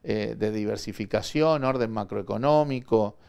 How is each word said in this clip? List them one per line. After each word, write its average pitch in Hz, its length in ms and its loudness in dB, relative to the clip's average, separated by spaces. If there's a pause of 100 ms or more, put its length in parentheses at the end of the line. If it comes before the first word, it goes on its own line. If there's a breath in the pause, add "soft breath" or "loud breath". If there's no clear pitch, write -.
eh, 107 360 -2
de 107 120 0
diversificación, 107 1120 -2
orden 123 260 0
macroeconómico 110 1300 0 (120 soft breath)